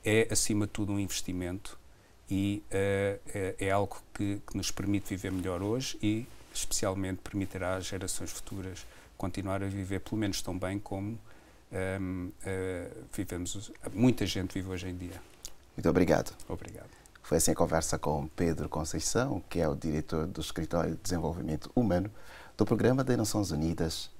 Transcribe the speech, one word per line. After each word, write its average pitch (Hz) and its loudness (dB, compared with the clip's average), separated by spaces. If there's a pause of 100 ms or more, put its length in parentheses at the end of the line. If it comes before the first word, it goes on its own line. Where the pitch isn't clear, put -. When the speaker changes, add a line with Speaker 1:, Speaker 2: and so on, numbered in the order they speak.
Speaker 1:
é, 110 6
acima 104 4
de 101 -6
tudo, 101 -2
um 101 2
investimento 90 -4 (520)
e, 98 0
eh, 98 2
é, 95 -4
é 98 2
algo 98 2 (120)
que, 101 -2
que - -8
nos 95 -2
permite 98 0
viver 95 -4
melhor 92 -2
hoje 117 -2
e, 107 2 (280)
especialmente, 95 0
permitirá 92 -2
às 92 -4
gerações 95 -4
futuras 92 -8 (320)
continuar 95 -2
a 98 -2
viver 98 -2
pelo - -4
menos 101 0
tão 95 -4
bem 95 -2
como, 101 -6 (520)
ehm, 92 -2 (160)
eh, 92 -4 (240)
vivemos, 92 -4 (240)
muita 107 6
gente 92 -2
vive 95 -4
hoje 92 -4
em 90 -4
dia. 90 -10 (540)
Speaker 2:
Muito - 4
obrigado. 82 6 (140)
Speaker 1:
Obrigado. - -10 (220)
Speaker 2:
Foi - 2
assim 82 6
a - 4
conversa 80 4
com 76 0
Pedro 78 0
Conceição, 87 0
que 85 0
é 80 4
o 73 0
diretor 78 0
do 82 -6
Escritório 82 0
de - -10
Desenvolvimento 80 -2
Humano 101 4 (460)
do 110 6
Programa 120 4
das 127 4
Nações 104 2
Unidas 80 0